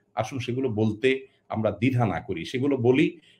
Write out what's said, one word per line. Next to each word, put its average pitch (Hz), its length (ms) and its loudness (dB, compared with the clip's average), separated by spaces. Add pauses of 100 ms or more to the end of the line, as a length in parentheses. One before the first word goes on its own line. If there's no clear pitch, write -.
(160)
আসুন 117 240 -4
সেগুলো 123 300 -4
বলতে 110 580 0 (220)
আমরা 107 220 0
দ্বিধা 120 340 2
না 85 140 -2
করি, 82 260 -8
সেগুলো 135 320 -2
বলি 127 420 4 (200)